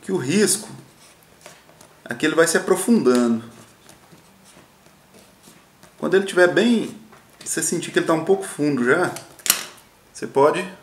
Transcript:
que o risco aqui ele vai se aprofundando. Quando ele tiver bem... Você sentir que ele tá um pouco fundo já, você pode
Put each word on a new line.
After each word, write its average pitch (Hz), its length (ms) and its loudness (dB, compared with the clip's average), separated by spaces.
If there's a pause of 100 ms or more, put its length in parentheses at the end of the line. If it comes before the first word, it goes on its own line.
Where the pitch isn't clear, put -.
que - 80 -20
o 190 60 -2
risco 170 540 0 (1400)
aqui 120 200 -6
ele 156 80 0
vai 165 140 4
se 165 80 0
aprofundando. 127 880 2 (2500)
Quando - 160 -4
ele 196 120 2
tiver 180 220 4
bem... 214 500 0 (460)
Você - 180 -6
sentir 160 300 -4
que - 80 0
ele 170 60 -4
tá 170 80 0
um 160 100 -2
pouco - 220 0
fundo 143 400 -2
já, 151 280 0 (1000)
você - 120 -12
pode 151 400 0 (180)